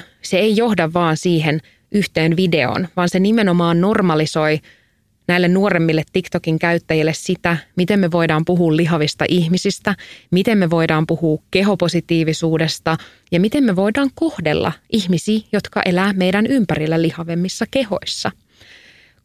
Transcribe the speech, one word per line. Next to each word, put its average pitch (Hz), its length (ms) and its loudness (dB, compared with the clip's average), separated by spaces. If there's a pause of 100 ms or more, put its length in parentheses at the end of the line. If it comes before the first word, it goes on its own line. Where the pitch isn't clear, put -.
(220)
Se - 160 -4
ei 214 180 2
johda 190 380 0
vaan 165 240 2
siihen 160 440 0 (300)
yhteen 165 440 0
videoon, 160 600 0
vaan 180 140 0
se 185 100 0
nimenomaan 175 640 2
normalisoi 156 800 0 (680)
näille 180 200 2
nuoremmille 170 560 2 (100)
TikTokin 165 460 -2
käyttäjille 160 540 0
sitä, 175 440 -4 (180)
miten 190 240 2
me 175 120 0
voidaan 165 340 2
puhua 170 320 2
lihavista 156 520 0
ihmisistä, 180 640 0 (360)
miten 196 260 2
me 175 120 2
voidaan 160 380 2
puhua 156 340 -2 (100)
kehopositiivisuudesta 165 1500 0 (340)
ja 170 80 2
miten 220 240 2
me 214 120 2
voidaan 220 400 0
kohdella 165 560 -2 (200)
ihmisiä, 202 480 0 (120)
jotka 202 340 -2
elää 190 280 0
meidän 190 340 0
ympärillä 165 540 0
lihavemmissa 170 720 -4
kehoissa. - 600 -4 (920)